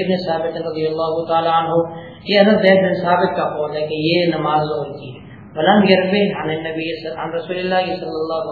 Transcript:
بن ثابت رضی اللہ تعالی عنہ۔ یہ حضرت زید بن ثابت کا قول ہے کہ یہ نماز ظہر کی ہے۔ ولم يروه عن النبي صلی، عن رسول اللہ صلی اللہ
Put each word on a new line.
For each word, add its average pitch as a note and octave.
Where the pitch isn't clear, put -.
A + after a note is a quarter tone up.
بن F#3
ثابت E3
رضی D#3
اللہ D#3+
تعالی E3
عنہ۔ E3
یہ G3+
حضرت G3+
زید F#3+
بن F3+
ثابت F3+
کا D#3+
قول D3+
ہے D3+
کہ D#3
یہ F3
نماز D3+
ظہر D3
کی B2+
ہے۔ -
ولم F#3
يروه F#3
عن D#3
النبي D#3+
صلی، -
عن D#3+
رسول E3+
اللہ F#3
صلی D#3+
اللہ D#3+